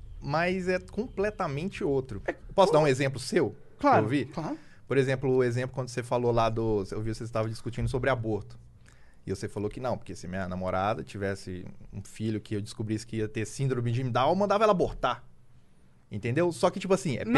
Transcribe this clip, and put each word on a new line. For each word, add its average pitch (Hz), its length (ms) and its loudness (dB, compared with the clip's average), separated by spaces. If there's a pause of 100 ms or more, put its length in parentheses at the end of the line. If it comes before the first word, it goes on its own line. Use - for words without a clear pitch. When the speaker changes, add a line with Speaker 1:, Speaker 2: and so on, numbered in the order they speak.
(200)
Speaker 1:
mas 175 480 0
é 180 100 2
completamente 196 1080 -4
outro. 131 420 0
Speaker 2:
É, - 80 -4 (200)
Speaker 1:
Posso 190 180 6
Speaker 2:
pô, 156 60 8
Speaker 1:
dar 151 60 6
um - 20 6
exemplo 135 320 2
seu? 151 360 0 (240)
Speaker 2:
claro, 269 200 6
Speaker 1:
Que - 80 4
eu - 20 0
vi? 135 180 2
Speaker 2:
claro. 196 320 -6 (280)
Speaker 1:
Por 127 120 2
exemplo, 135 360 2
o 131 80 6
exemplo 127 320 0
quando 127 140 -6
você 120 140 -6
falou 120 280 2
lá 117 180 4
do, 110 440 2
eu 104 80 -4
vi 110 140 -2
você 117 100 -10
estava 113 240 -2
discutindo 113 400 -4
sobre 131 220 0
aborto. 113 460 -2 (680)
E 95 80 -2
você 101 140 -6
falou 104 200 -4
que 113 120 -8
não, 123 180 -2
porque - 160 -12
se 85 140 -12
minha 92 180 -4
namorada 92 560 -2
tivesse 98 600 -6 (280)
um 101 100 -8
filho 110 380 -4
que - 140 -8
eu 101 60 -2
descobrisse 107 460 -6
que 113 100 -8
ia 107 120 -2
ter 110 180 -4
síndrome 123 440 -2
de 120 140 0
Down, 123 260 2
eu 180 60 4
mandava 202 260 4
ela 214 100 6
abortar. 139 520 0 (840)
Entendeu? 120 420 0
Só 180 180 2
que, - 80 -8
tipo 190 160 2
assim, 180 220 -2
é - 80 -6
Speaker 2:
Não 220 140 -2